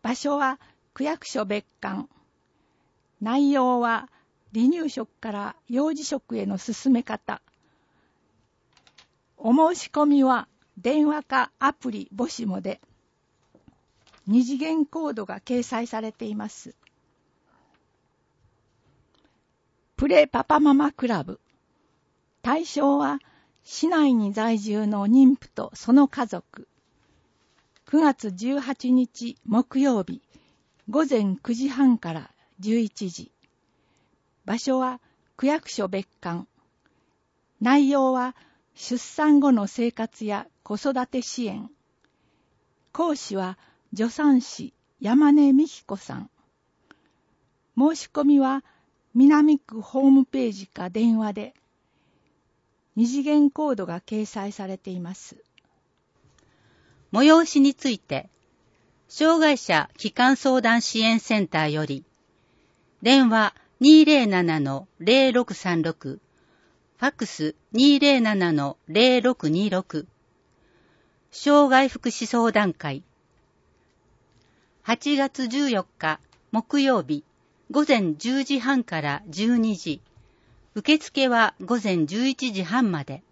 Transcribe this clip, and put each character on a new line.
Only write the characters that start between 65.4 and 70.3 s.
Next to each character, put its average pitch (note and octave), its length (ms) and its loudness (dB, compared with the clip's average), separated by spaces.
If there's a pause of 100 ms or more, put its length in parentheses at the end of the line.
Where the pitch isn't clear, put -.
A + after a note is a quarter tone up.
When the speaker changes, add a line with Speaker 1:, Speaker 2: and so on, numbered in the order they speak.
Speaker 2:
三 E3+ 300 -4
六、 D3 360 -8 (800)
フ - 80 -6
ァ C#4 40 2
ッ - 20 -2
ク - 160 -6
ス D3+ 280 -6 (160)
二 C#4 280 4
零 C#4 200 4
七 G3 320 0
の C#3+ 260 -2 (100)
零 A#3+ 340 2
六 A#3 280 -2
二 F#3+ 200 -2
六、 F#3 380 -6 (1200)